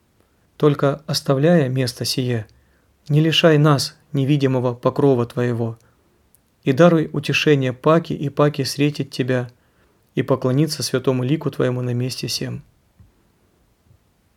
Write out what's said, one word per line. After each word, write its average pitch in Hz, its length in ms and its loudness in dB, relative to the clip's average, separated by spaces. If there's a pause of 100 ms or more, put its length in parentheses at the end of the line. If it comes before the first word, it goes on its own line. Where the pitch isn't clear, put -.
(560)
Только 143 500 0
оставляя 147 640 2
место 127 360 -4
сие, 120 420 -4 (640)
не 147 120 2
лишай 160 380 4
нас 147 380 2 (160)
невидимого 131 600 0
покрова 127 520 0
Твоего, 117 520 -4 (880)
и 139 80 0
даруй 165 400 4
утешение 143 600 0
паки 160 400 0
и 143 160 -6
паки 147 340 0
встретить 147 460 -4
Тебя 127 400 -4 (640)
и 143 80 -2
поклониться 135 600 0
святому 127 400 -2
лику 147 280 -2
Твоему 127 320 -4
на 123 100 -4
месте 123 360 -6
сем. 127 340 -8 (1700)